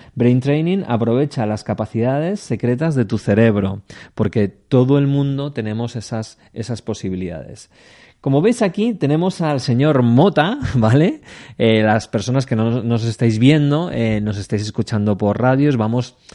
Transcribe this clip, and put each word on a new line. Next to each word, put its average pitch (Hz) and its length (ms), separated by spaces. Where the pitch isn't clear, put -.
Brain 123 260
Training 160 480
aprovecha 120 560
las 107 200
capacidades 131 760
secretas 123 540
de 127 100
tu 107 140
cerebro, 101 640
porque 104 340
todo 131 480
el 143 100
mundo 139 460
tenemos 113 440
esas, 110 420
esas 113 260
posibilidades. 92 920
Como 139 180
veis 233 220
aquí 208 320
tenemos 170 480
al 147 180
señor 135 420
Mota, 160 560
<laughs> - 80
¿vale? 143 440
Eh, 110 240
las 107 260
personas 127 380
que 120 100
no 117 260
nos 117 220
estáis 113 340
viendo, 147 540
eh, 110 300
nos 104 160
estáis 101 240
escuchando 107 560
por 101 200
radio, 131 300
os 139 80
vamos 113 400